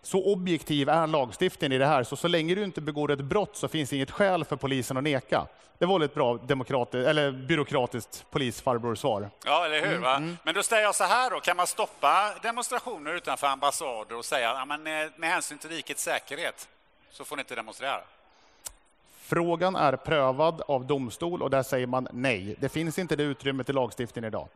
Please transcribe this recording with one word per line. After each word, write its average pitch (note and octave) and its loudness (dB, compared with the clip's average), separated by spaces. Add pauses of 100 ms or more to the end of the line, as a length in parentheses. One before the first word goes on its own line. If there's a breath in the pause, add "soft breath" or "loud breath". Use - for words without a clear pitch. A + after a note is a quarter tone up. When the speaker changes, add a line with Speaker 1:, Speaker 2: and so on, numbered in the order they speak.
Speaker 1:
så F#3 0
objektiv D#3 0
är D#3+ 4
lagstiftningen D3+ 0
i C3 4
det C3+ 6
här. C#3 4
Så, C#3 -4
så E3+ -2
länge E3+ 2
du G#3 -2
inte F#3 -6
begår D3 -2
ett C#3 2
brott E3+ -2
så C#3+ -4
finns D3 -2
inget C3+ -2
skäl F#3 2
för D3+ -4
polisen C3 -2
att C3 -2
neka. C3+ 0 (300 loud breath)
Det E3+ 2
var F#3 4
ett D3 0
bra A#2+ 2
demokrati-, B2+ 0
eller D3+ 4
byråkratiskt C3 -2
polisfarbror-svar. A#2 0 (160)
Speaker 2:
Ja, D#3 4
eller D3+ 2
hur, F3+ 0
Speaker 1:
Mm, C#3+ 0
Speaker 2:
va? B2+ 4
Speaker 1:
mm. E3 -2
Speaker 2:
Men D#3 -2
då G3 0
ställer A3 4
jag G#3 2
så G#3 2
här A#3 4
då. E3+ -4
Kan F3 0
man F3+ 2
stoppa G3 2
demonstrationer A3+ -4
utanför D3 -2
ambassader C3+ 0
och A#2 -8
säga, B2 2
"Ja, C3 -4
men, D3+ -8
eh, D#3 -4
med E3 -2
hänsyn D#3 -2
till D#3 -14
rikets D3 -6
säkerhet - -6 (440)
så - -16
får D3+ -10
ni C#3+ -6
inte B2+ -8
demonstrera"? A2+ -6 (1200 loud breath)
Speaker 1:
Frågan E3+ 0
är C#3 4
prövad D3 2
av B2+ -2
domstol C#3+ -2
och C3+ 0
där C3+ 4
säger B2+ 0
man B2+ -2
nej. A2 -2
Det C3+ -2
finns D#3+ -2
inte D3 0
det D3 0
utrymmet C3+ -2
i C#3+ 0
lagstiftningen A#2+ -2
idag. G2+ -6